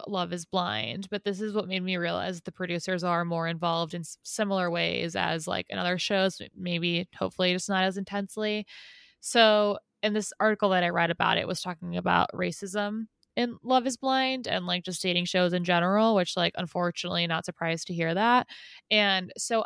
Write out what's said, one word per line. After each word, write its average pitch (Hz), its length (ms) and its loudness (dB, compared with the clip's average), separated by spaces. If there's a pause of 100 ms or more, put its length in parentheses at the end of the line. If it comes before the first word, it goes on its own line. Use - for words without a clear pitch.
Love 175 260 -4
Is 170 120 -8
Blind, 120 680 -4
but 208 120 -6
this 196 180 -2
is 214 120 -4
what 208 140 -2
made 185 160 -4
me 185 140 -2
realize 175 440 -4
the - 100 -12
producers 175 520 -4
are 175 220 0
more 165 220 -2
involved 165 460 -2
in 175 80 -6
s-, - 220 -12
similar 196 480 0
ways 170 440 -2
as, 165 320 -2
like, - 220 -4
in 196 100 -6
other 180 200 0
shows, 190 420 0
m-, - 140 -16
maybe, 175 520 -2 (100)
hopefully, 180 360 0
just 185 160 -4
not 185 160 2
as 190 120 0
intensely. 208 680 -4 (560)
So, 214 580 6 (240)
in 214 100 2
this 208 260 -2
article 208 320 4
that 180 120 4
I 175 60 2
read 170 220 2
about 170 280 2
it - 80 -2
was 175 140 -4
talking 175 360 -8
about 175 360 2
racism 202 760 -4 (300)
in 240 260 -2
Love 247 240 2
Is 247 100 -4
Blind 262 500 0
and, 180 200 -2
like, 180 180 -2
just 180 180 -6
dating 175 220 2
shows 180 280 2
in 180 120 0
general, 190 500 4
which, 180 220 2
like, 170 200 2
unfortunately, 175 680 -2
not 170 180 -2
surprised 165 420 -4
to 180 80 -6
hear 165 200 0
that. 233 320 4 (440)
And 196 460 2
so - 280 0